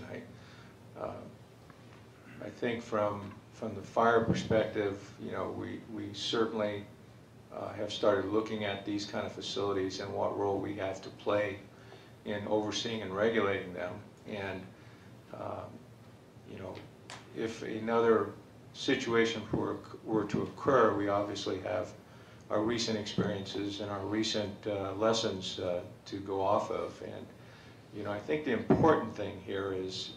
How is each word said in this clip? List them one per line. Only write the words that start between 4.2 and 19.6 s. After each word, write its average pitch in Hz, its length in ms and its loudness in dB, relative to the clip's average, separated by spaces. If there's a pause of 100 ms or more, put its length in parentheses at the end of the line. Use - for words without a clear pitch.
perspective, 107 960 2
you - 120 -6
know, 95 260 -2
we, 101 220 -6 (120)
we 101 220 -6
certainly, 107 720 0 (680)
uh, 98 220 -6
have 104 180 -4
started 98 400 4
looking 107 340 2
at 98 200 -2
these 104 200 -2
kind 104 200 -4
of 95 60 -6
facilities 95 680 -2
and 98 140 -4
what 101 240 0
role 101 220 2
we 101 160 -4
have 95 260 -4
to - 80 -10
play 104 480 0 (680)
in 104 220 -2
overseeing 107 540 0
and 95 140 -4
regulating 98 580 4
them. 90 200 -4 (360)
And, 98 320 -6 (720)
um, 101 320 -8 (840)
you - 80 -12
know, 92 160 -8 (600)
if - 280 -4
another 113 640 4 (440)
situation 113 680 2 (100)
were, 101 260 0 (280)